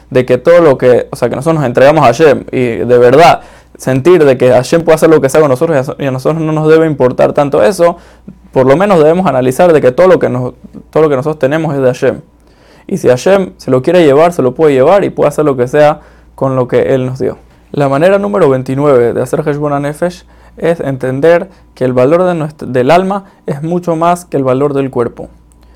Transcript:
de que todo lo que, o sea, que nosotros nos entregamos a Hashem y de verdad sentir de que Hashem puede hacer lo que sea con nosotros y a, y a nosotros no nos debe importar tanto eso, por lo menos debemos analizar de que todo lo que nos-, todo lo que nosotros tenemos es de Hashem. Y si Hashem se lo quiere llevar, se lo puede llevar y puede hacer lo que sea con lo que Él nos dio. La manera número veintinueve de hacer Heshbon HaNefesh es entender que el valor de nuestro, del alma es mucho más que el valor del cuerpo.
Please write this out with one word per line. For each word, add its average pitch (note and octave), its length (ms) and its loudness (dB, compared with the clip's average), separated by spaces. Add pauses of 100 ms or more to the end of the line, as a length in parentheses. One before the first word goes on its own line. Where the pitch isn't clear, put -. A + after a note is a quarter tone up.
de B2+ 160 0
que B2 120 0
todo E3+ 240 4
lo C#3+ 160 2
que, B2 340 2
o - 40 -10
sea, A#2+ 140 -4
que B2 60 -6
nosotros D#3 240 -2
nos C#3 80 -2
entregamos C3+ 360 2
a B2+ 40 6
Hashem C3+ 440 2
y A#2+ 260 -2
de A#2+ 200 0
verdad C3+ 440 4 (360)
sentir C#3+ 480 2
de C3 120 2
que B2+ 140 2
Hashem C3 300 0
puede E3 140 2
hacer D#3+ 140 0
lo D#3 120 4
que C3+ 80 0
sea D3+ 100 0
con D3+ 100 2
nosotros C#3+ 500 -2
y - 20 -6
a, - 40 -4
y - 20 -2
a C3 40 -4
nosotros C#3+ 300 -4
no D#3 100 -4
nos D#3 160 -2
debe D#3+ 180 4
importar C#3 480 0
tanto D3 300 0
eso, F3 340 0 (540)
por C3 140 2
lo C3 100 4
menos G3 220 0
debemos E3 300 2
analizar C3 440 0
de D3 100 4
que B2+ 100 2
todo F3 160 2
lo E3+ 120 4
que B2 100 -2
nos-, B2 260 -6 (340)
todo D3+ 140 0
lo D#3 60 0
que C#3+ 60 -2
nosotros D3+ 220 -4
tenemos D#3 380 -2
es C3+ 60 -4
de C3 40 0
Hashem. B2 360 -2 (640)
Y G3 100 -6
si - 100 -2
Hashem F#3 500 0
se - 120 -12
lo C3 140 0
quiere E3+ 200 2
llevar, D#3 300 2
se D#3+ 80 -4
lo B2+ 140 -2
puede D#3 180 2
llevar D#3+ 300 2
y C3+ 80 -4
puede C#3+ 160 -2
hacer D3+ 180 -2
lo C#3 100 0
que B2+ 120 -2
sea D3 320 2 (340)
con C3 220 -4
lo B2+ 120 -2
que B2+ 280 0
Él C3 100 -2
nos C3 140 -10
dio. - 180 -6 (340)
La C#3+ 160 -2
manera D#3+ 300 0
número G3+ 320 0
veintinueve C3 640 0
de A2 80 -4
hacer D3+ 260 -6
Heshbon D3 260 -4
HaNefesh D3 520 -6 (320)
es E3 220 -4
entender C#3 720 -2 (260)
que C#3 100 -4
el B2+ 80 -2
valor C#3+ 300 2
de F3+ 100 0
nuestro, C#3+ 340 -8
del B2 220 -2
alma F#3+ 360 0 (200)
es C#3+ 160 -8
mucho E3+ 340 -4
más E3+ 300 -2
que - 120 -6
el C#3 60 -2
valor C3 300 -2
del C#3 160 -4
cuerpo. - 400 -6 (460)